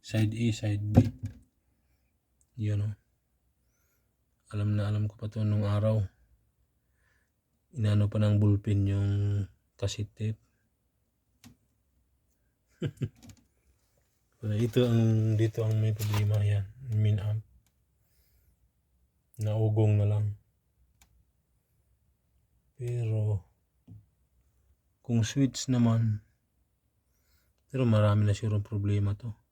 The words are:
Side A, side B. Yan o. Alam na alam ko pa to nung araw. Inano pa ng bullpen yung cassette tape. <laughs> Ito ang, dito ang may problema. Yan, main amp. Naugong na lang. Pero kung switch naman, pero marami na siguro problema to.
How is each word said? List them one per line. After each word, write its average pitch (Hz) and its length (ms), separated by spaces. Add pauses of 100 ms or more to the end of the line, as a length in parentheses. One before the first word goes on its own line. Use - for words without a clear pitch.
Side 110 320
A, 120 140 (100)
side 104 320
B. 104 160 (1500)
Yan 104 320
o. - 20 (1700)
Alam 104 240
na 104 80
alam 107 160
ko - 160
pa 107 80
to 110 160
nung 104 240
araw. 107 320 (1700)
Inano 104 400
pa 107 80
ng 104 240
bullpen 104 400
yung 101 280 (680)
cassette 101 320
tape. 110 300 (2500)
<laughs> 139 320 (1300)
Ito 110 420
ang, 113 560
dito 113 240
ang 110 160
may 110 160
problema. 107 480
Yan, 101 240 (300)
main 107 260
amp. 107 220 (1900)
Naugong 107 640
na 101 100
lang. 107 240 (2500)
Pero 110 720 (1600)
kung 117 160
switch 131 480
naman, 113 560 (1400)
pero 131 160
marami 104 400
na 101 80
siguro 107 240
problema 101 560
to. 113 160 (220)